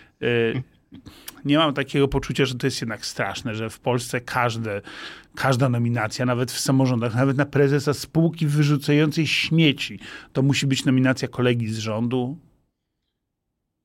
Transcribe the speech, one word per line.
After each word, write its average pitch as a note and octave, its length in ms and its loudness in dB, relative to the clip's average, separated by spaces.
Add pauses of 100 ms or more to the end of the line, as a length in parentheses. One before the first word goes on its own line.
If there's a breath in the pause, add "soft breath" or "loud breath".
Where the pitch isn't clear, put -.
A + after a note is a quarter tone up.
(220 loud breath)
E, - 40 -2 (1160 loud breath)
nie C#3+ 140 4
mam D#3 160 2
takiego C#3 340 0
poczucia, C3+ 360 0
że B2+ 100 -4
to B2 120 -4
jest B2+ 140 -2
jednak A2+ 260 -8
straszne, G#2+ 480 -6
że A2 160 -6
w - 100 -18
Polsce B2 400 -2
każde, A2+ 640 -2 (540 loud breath)
każda C3 320 2
nominacja, A#2+ 580 0
nawet B2 260 -2
w - 80 -6
samorządach, B2+ 540 2
nawet C3 220 2
na C#3+ 100 0
prezesa C#3+ 480 2
spółki D#3+ 520 0
wyrzucającej D3 800 2
śmieci, D#3 720 0 (340 loud breath)
to C3 100 0
musi C#3 240 2
być C3+ 180 0
nominacja C3 440 2
kolegi A#2+ 400 0
z A2 100 -4
rządu. A#2+ 600 -2 (1500)